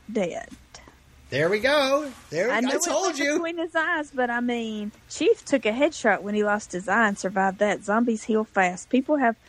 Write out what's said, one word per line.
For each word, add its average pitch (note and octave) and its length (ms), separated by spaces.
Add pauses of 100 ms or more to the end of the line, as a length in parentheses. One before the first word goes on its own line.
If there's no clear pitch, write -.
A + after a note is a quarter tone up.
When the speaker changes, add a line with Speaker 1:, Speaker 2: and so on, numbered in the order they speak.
(120)
Speaker 1:
dead. G3 380 (840)
Speaker 2:
There D3 180
we G#3+ 100
go. C#4 520 (180)
There F3 200
we G3+ 40
Speaker 1:
I A3+ 80
Speaker 2:
go. B3+ 60
Speaker 1:
know C4+ 60
Speaker 2:
I - 20
Speaker 1:
it - 100
Speaker 2:
told E4+ 220
Speaker 1:
went D4+ 100
Speaker 2:
you. C#4+ 160
Speaker 1:
between E4+ 240
his E4 180
eyes, D#4 380
but B3 160
I A#3+ 120
mean, A3+ 500 (180)
Chief - 340
took - 220
a G#3 60
headshot A3+ 500
when G#3 140
he G#3 80
lost G#3 300
his F#3 140
eye G#3+ 200
and G3+ 100
survived F#3+ 420
that. G#3 240
Zombies A3 400
heal G#3+ 200
fast. F#3 460
People C4+ 260
have A#3+ 200 (140)